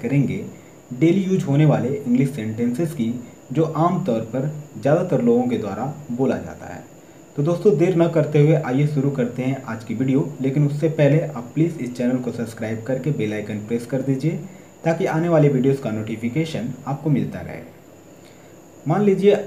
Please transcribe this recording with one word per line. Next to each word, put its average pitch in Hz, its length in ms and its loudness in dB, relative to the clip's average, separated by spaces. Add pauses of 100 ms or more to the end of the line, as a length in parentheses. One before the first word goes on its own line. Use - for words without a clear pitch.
करेंगे 135 420 0 (560)
daily 180 200 6
यूज 180 220 0
होने 143 240 4
वाले 113 220 2
English 139 420 0
sentences 120 640 -4
की 117 280 -2 (320)
जो 156 120 2
आम 160 400 0
तौर 113 160 0
पर 135 440 -6 (180)
ज़्यादातर 147 400 2
लोगों 120 200 4
के 120 160 0
द्वारा 104 360 -6 (180)
बोला 120 240 0
जाता 87 380 -12
है। - 100 -16 (520)
तो 147 60 -2
दोस्तों, 170 360 2
देर 170 180 2
न 170 120 4
करते 156 300 2
हुए 151 160 6
आइए 139 320 2
शुरू 139 240 0
करते 123 320 -4
हैं 131 200 -2
आज 110 220 -10
की 107 100 -6
वीडियो। 131 480 0
लेकिन 139 240 2
उससे 156 220 0
पहले 151 320 4
आप - 340 -8
please 160 240 0
इस 127 180 -8
चैनल 123 200 0
को 120 160 -4
subscribe 110 540 -6
करके 135 240 -2
bell 107 220 -2
icon 107 220 -6
प्रेस 113 320 -4
कर 131 160 -4
दीजिए 143 380 -2 (440)
ताकि 165 220 0
आने 165 220 0
वाली 151 200 6
videos 131 320 2
का 110 100 -4
notification 110 800 -4 (160)
आपको 147 240 -4
मिलता 104 300 0
रहे। 80 200 -12 (1300)
मान 190 140 2
लीजिए 196 440 4